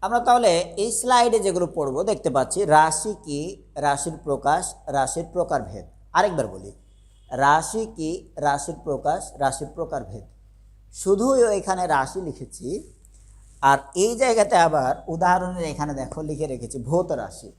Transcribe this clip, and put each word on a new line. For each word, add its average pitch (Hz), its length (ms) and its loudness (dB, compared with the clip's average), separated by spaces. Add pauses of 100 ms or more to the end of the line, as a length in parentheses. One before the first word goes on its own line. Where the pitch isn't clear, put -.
আমরা 190 160 0
তাহলে 233 400 4
এই 196 320 -4
স্লাইডে 240 480 4
যেগুলো 180 360 0
পড়বো 143 280 -2
দেখতে 196 260 0
পাচ্ছি 139 360 0
রাশি 160 580 4
কি, 151 400 -8 (120)
রাশির 143 480 -2
প্রকাশ, 143 520 -2 (120)
রাশির 139 460 -2
প্রকারভেদ। 113 520 -4 (280)
আরেকবার 165 340 2
বলি, 95 240 -14 (600)
রাশি 151 540 2 (100)
কি, 160 420 -6
রাশির 143 460 -2
প্রকাশ, 147 560 -4
রাশির 135 280 -2
প্রকারভেদ। 127 560 -10 (680)
শুধু 202 400 2
এখানে 196 540 2
রাশি 147 340 0
লিখেছি, 156 720 -10 (680)
আর 139 160 6 (180)
এই 220 220 2
জায়গাতে 226 380 4
আবার 151 400 4 (120)
উদাহরণের 180 560 0
এখানে 147 300 -6
দেখো 135 280 -8
লিখে 151 260 -6
রেখেছি 123 320 -8
ভৌত 170 320 0
রাশি। 110 480 -10